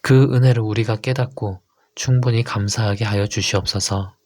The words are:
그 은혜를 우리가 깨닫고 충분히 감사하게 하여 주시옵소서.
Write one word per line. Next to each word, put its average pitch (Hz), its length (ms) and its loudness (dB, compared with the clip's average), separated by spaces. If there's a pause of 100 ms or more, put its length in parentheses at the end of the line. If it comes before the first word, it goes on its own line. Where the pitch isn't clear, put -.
그 131 340 4
은혜를 123 280 4
우리가 107 340 -2
깨닫고 117 640 -4 (340)
충분히 123 480 0
감사하게 101 640 -2
하여 101 220 0
주시옵소서. 98 1000 -4